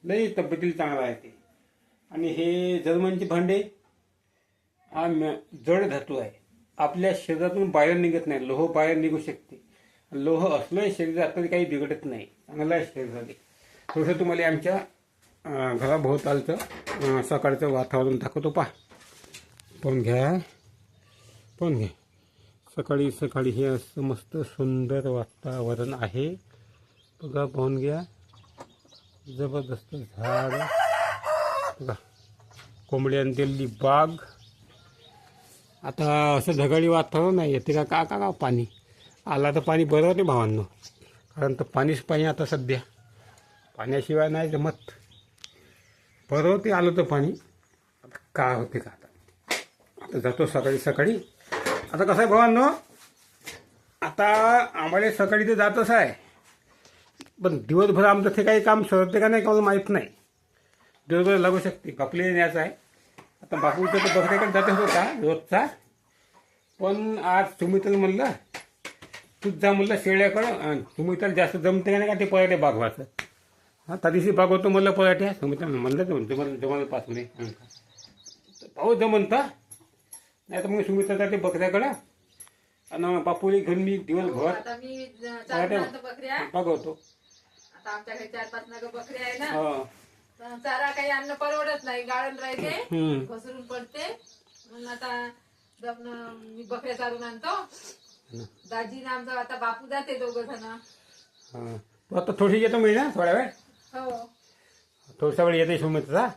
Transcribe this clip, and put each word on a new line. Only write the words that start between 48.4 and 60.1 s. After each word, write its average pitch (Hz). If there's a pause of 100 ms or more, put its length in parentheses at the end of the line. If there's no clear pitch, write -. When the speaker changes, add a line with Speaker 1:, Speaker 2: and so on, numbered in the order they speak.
Speaker 1:
होते 120
का -
आता. - (960)
आता -
जातो 123
सकाळी 135
सकाळी. 147 (760)
आता 170
कसं 185
आहे 226
भावांनो, 233 (1400)
आता 214 (180)
आम्हाला 180
सकाळी 214
तर 226
जातच 208
आहे, 175 (1300)
पण 165 (100)
दिवसभर 185
आमचं 202
ते 202
काही 214
काम 214
सरते 185
का 220
नाही 220
का 214
मला 214
माहीत 202
नाही, 196 (1040)